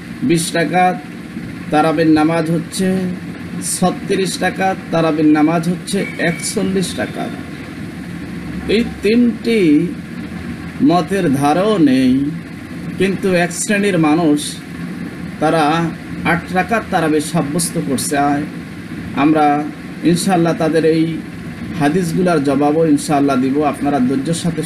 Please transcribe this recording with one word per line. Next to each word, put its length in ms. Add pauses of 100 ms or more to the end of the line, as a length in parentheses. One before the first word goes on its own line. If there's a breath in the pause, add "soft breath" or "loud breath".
(240)
বিশ 320
রাকাত, 460 (720)
তারাবির 360
নামাজ 440
হচ্ছে 440 (840)
ছত্রিশ 640
রাকাত, 360 (140)
তারাবির 340
নামাজ 440
হচ্ছে 360 (120)
একচল্লিশ 840
রাকাত। 300 (1400)
এই 120 (180)
তিনটি 840 (960)
মতের 500
ধারেও 440
নেই, 480 (720)
কিন্তু 360
এক 180
শ্রেণীর 460
মানুষ, 580 (840)
তারা 440 (400)
আট 300
রাকাত 380
তারাবি 280
সাব্যস্ত 680
করছে। 300
আয়, 240 (760)
আমরা 480 (400)
ইনশাআল্লাহ 500
তাদের 320
এই 320 (640)
হাদিসগুলার 640
জবাবও 420
ইনশাআল্লাহ 500
দিব, 260
আপনারা 380
ধৈর্যের 340
সাথে 320